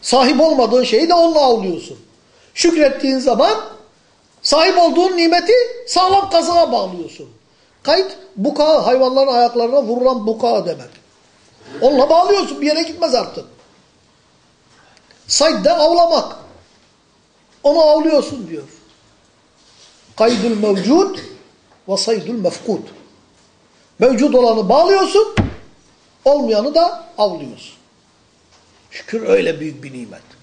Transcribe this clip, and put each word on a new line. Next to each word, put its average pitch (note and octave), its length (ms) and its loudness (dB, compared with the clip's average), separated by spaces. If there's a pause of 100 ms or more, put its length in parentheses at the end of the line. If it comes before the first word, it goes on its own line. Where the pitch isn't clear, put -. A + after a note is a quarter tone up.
Sahip B3+ 380 2
olmadığın B3+ 440 2
şeyi C#4 240 0
de F4 60 4
onunla E4 260 4
avlıyorsun. F#3+ 580 -2 (560)
Şükrettiğin C#4+ 640 0
zaman C4 360 2 (880)
sahip F4 360 2
olduğun F4 380 2
nimeti E4+ 360 0 (340)
sağlam F#4+ 440 0
kazığa E4 420 0
bağlıyorsun. F3+ 560 -8 (540)
Kayıt F#4 340 -2 (200)
buka, C#4+ 500 0
hayvanların C4 460 2
ayaklarına A#3+ 500 0
vurulan A#3+ 440 -2
buka A3 400 -2
demek. C#3 240 -10 (880)
Onunla C#4 300 2
bağlıyorsun, F4+ 500 0
bir C#4+ 60 -4
yere D4+ 160 -2
gitmez D#4+ 320 -4
artık. G3 300 -4 (1800)
Sayd C#4+ 380 0
de D#4 80 2
avlamak. E4+ 640 0 (1300)
Onu D#4 180 2
avlıyorsun D4+ 680 0
diyor. D3+ 160 -14 (1500)
Kaydul A3+ 400 0
mevcud G#3+ 640 0 (680)
ve F#3+ 80 -4
saydul G3 380 -4
mefkud. F#3+ 480 -6 (1160)
Mevcut B3+ 360 2
olanı A3+ 340 2
bağlıyorsun, F#4+ 680 2 (880)
olmayanı C4 500 0
da E4+ 300 0 (140)
avlıyorsun. D#3+ 600 -6 (1120)
Şükür A3 380 -10
öyle E3 320 0
büyük C#3 240 -12
bir C3+ 80 -18
nimet. A#2 300 -18 (200)